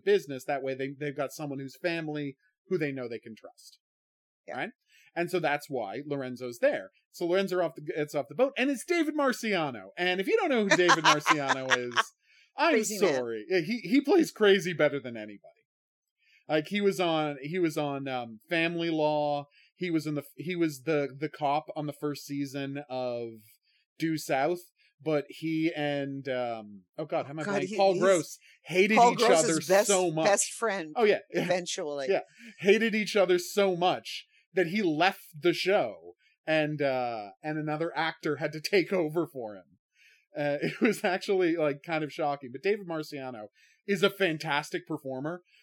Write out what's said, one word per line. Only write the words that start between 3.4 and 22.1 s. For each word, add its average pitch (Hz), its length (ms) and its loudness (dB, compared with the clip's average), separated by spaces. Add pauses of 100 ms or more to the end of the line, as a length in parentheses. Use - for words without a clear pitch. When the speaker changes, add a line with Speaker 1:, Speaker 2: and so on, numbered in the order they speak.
Speaker 2:
Yeah. - 100 -8
Speaker 1:
right? 165 140 -6 (440)
And 170 160 -2
so 180 100 0
that's 147 280 -2
why 117 380 -6
Lorenzo's 127 540 -6
there. 254 300 0 (200)
So 175 160 -6
Lorenzo 190 340 2
off 165 140 0
the, 151 80 -14
gets 151 320 -4
off 139 140 -2
the 147 60 -18
boat, 262 220 2
and 262 140 2
it's 262 140 -4
David 320 300 0
Marciano. 190 760 0 (100)
And 180 220 0
if 190 60 -2
you 427 120 2
don't 370 100 2
know 226 180 2
who 196 100 6
David 165 280 6
Speaker 2:
<laughs> - 0 -
Speaker 1:
Marciano 135 720 4 (120)
is, 120 60 -8 (640)
I'm 320 180 4
Speaker 2:
Crazy 214 240 0
man. 180 160 4
Speaker 1:
sorry. 117 340 -4
Yeah, 180 120 2
he, 208 200 -4
he 214 200 4
plays 320 300 4
crazy 190 420 4
better 151 280 2
than 117 160 -10
anybody. 107 240 -12 (1080)
Like, 156 200 0
he 208 120 0
was 196 200 2
on, 156 420 0
he 165 160 -4
was 160 180 2
on, 139 320 -4
um, 120 400 -6
Family 170 400 0
Law. 151 580 0 (300)
He 175 140 -4
was 156 160 0
in 151 80 -2
the, 143 80 -2 (140)
he 170 200 -6
was 156 280 0
the, 147 240 0 (100)
the 151 100 -4
cop 147 380 -2 (100)
on 151 100 -6
the 143 60 -6
first 147 320 -6